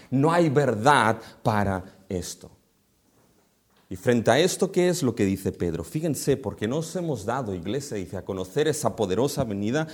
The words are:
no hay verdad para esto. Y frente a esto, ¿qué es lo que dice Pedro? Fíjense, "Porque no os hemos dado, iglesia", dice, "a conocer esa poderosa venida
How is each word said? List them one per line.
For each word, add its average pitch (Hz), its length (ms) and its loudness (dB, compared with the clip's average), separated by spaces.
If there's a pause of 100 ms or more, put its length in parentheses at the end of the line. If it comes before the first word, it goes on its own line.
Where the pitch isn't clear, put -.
(120)
no 139 200 4
hay 170 180 4
verdad 120 680 4 (260)
para 98 400 2 (260)
esto. 87 440 -8 (1400)
Y 95 80 -10
frente 120 340 2
a 120 80 6
esto, 180 320 2
¿qué 180 180 2
es 175 140 0
lo 123 120 2
que 104 100 0
dice 98 280 0
Pedro? 82 300 -4
Fíjense, 151 540 -2
"Porque 104 320 -6
no 131 100 -2
os 160 180 -6
hemos 156 280 -4
dado, 113 300 -4
iglesia", 101 420 -6
dice, 95 200 -8
"a 90 80 -8
conocer 101 440 -2
esa 135 260 0
poderosa 117 480 0
venida 113 520 -2